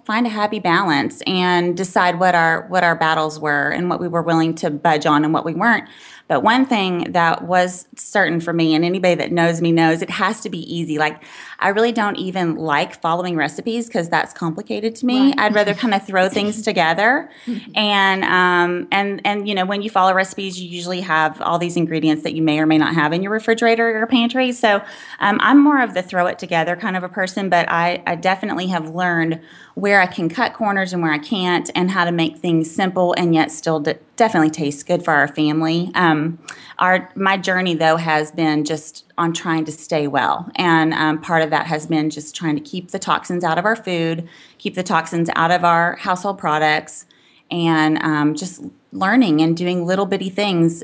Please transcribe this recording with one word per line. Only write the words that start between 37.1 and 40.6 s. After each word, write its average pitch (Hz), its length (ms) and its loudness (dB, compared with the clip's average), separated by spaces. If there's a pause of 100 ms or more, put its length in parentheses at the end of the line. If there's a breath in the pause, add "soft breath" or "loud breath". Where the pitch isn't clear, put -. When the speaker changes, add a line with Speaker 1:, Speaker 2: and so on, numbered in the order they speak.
Speaker 1:
my 196 220 0
journey, 185 380 0
though, 160 200 4
has 156 340 0
been 151 360 0
just 156 400 -8 (120)
on 165 140 0
trying 165 340 -2
to 156 60 -8
stay 151 340 -4
well. 131 500 0
And, 160 380 4